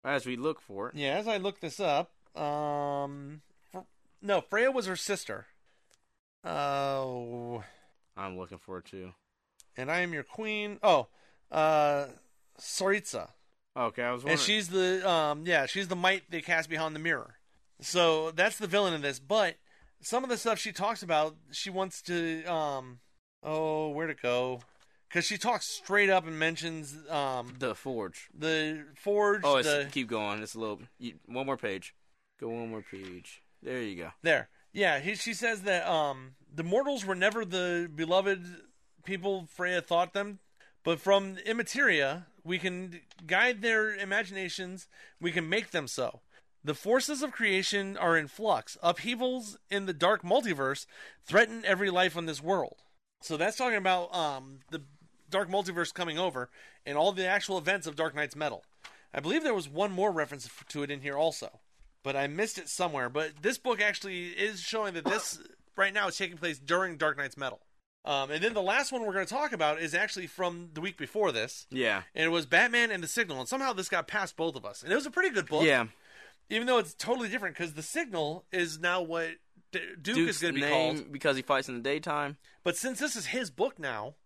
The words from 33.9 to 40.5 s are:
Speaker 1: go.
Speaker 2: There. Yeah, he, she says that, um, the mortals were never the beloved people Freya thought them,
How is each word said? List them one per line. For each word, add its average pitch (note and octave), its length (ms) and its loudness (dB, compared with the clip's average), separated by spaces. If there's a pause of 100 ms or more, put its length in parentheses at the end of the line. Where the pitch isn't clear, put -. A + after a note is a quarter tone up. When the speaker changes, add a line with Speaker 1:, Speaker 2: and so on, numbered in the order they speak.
Speaker 1:
go. E2 160 -10 (100)
Speaker 2:
There. D#3 280 2 (220)
Yeah, E3+ 280 2
he, F#3+ 160 -4
she A#3 180 -4
says A3 280 -2
that, F3+ 260 2
um, C#3 480 0 (160)
the D#3 100 -6
mortals A#3 420 2
were F#3+ 120 0
never G#3 280 2
the F3 480 -2
beloved F3+ 520 2 (600)
people F#3 420 -4
Freya F3+ 360 0
thought F3 300 2
them, G3+ 260 -4 (460)